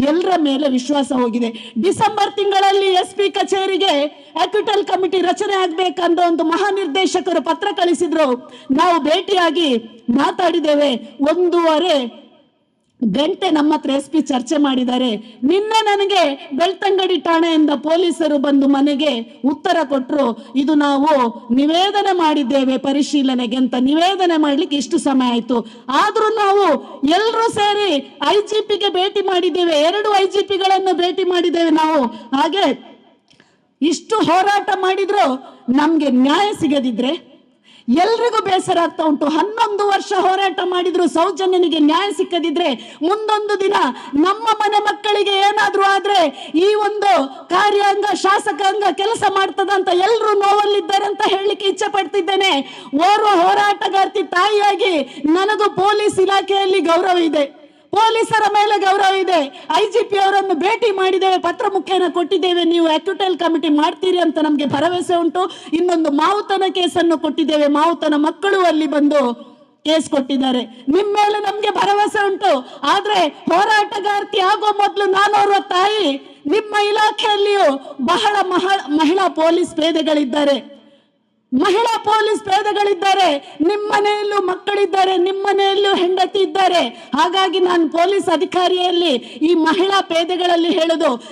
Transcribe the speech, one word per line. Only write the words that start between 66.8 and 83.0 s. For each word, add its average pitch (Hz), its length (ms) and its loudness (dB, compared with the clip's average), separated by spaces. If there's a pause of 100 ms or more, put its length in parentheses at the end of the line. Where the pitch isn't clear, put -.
ಕೊಟ್ಟಿದ್ದೇವೆ, 302 480 0
ಮಾವುತನ 311 500 0
ಮಕ್ಕಳು 349 440 0
ಅಲ್ಲಿ 320 260 2
ಬಂದು 285 480 2 (500)
ಕೇಸ್ 311 260 0
ಕೊಟ್ಟಿದ್ದಾರೆ. 262 520 -2 (260)
ನಿಮ್ 403 260 2
ಮೇಲೆ 415 240 2
ನಮ್ಗೆ 415 320 -4
ಭರವಸೆ 403 560 0
ಉಂಟು, 370 560 -2
ಆದ್ರೆ 381 460 0
ಹೋರಾಟಗಾರ್ತಿ 415 1120 0
ಆಗೋ 392 280 0
ಮೊದಲು 403 380 0
ನಾನೋರ್ವ 403 560 2
ತಾಯಿ, 370 840 -2
ನಿಮ್ಮ 415 300 -2
ಇಲಾಖೆಯಲ್ಲಿಯೂ 415 1200 0
ಬಹಳ 359 420 0
ಮಹ-, 370 480 -2
ಮಹಿಳಾ 330 380 2
ಪೊಲೀಸ್ 330 480 0
ಪೇದೆಗಳಿದ್ದಾರೆ, 294 1040 0 (720)
ಮಹಿಳಾ 415 440 2
ಪೊಲೀಸ್ 427 460 0
ಪೇದೆಗಳಿದ್ದಾರೆ, 392 1160 0